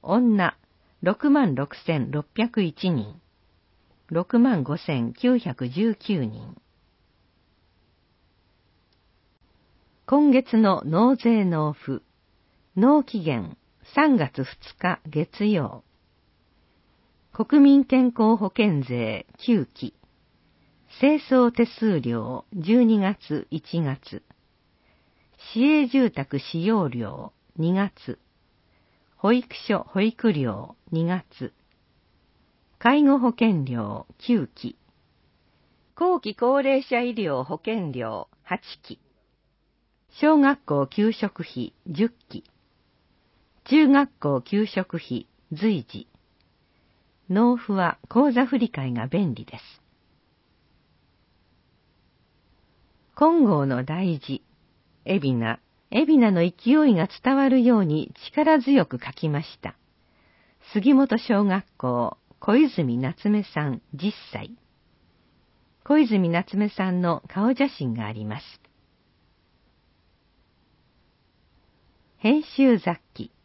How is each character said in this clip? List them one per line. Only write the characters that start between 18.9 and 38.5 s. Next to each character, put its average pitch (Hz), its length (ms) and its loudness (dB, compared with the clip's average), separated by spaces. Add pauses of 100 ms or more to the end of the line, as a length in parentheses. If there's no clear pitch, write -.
九 202 280 0
期。 - 280 -14 (1040)
清 294 200 2
掃 247 320 2
手 233 140 2
数 214 340 -2
料 117 540 -6
十 208 300 2
二 220 160 4
月 190 500 -4
一 165 320 -6
月。 135 400 -8 (1300)
市 226 80 0
営 294 260 4
住 247 220 2
宅 139 300 -6
使 165 240 -8
用 196 260 0
料 113 440 -10 (220)
二 165 180 -2
月。 - 440 -6 (1000)
保 214 160 0
育 247 220 -4 (120)
所 202 160 -2
保 - 180 -4
育 220 300 0
料 120 440 -6 (160)
二 165 140 -2
月。 170 480 -8 (1200)
介 285 260 2
護 277 160 4
保 233 120 0
険 202 340 0
料 113 420 -8 (100)
九 208 300 -2
期。 - 300 -16 (1160)
後 349 240 0
期 208 140 -8
高 269 280 0
齢 269 200 0
者 247 200 -4
医 247 120 -4
療 151 300 -4
保 147 140 -8
険 208 340 -6
料 113 380 -10 (140)
八 - 160 -6 (220)